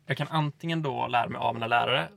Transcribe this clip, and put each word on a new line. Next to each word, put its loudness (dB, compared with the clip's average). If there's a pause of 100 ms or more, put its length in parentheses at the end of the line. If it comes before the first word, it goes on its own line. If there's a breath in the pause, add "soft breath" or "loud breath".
jag -4
kan -4
antingen -2
då -2
lära 2
mig -6
av 0
mina -4
lärare 2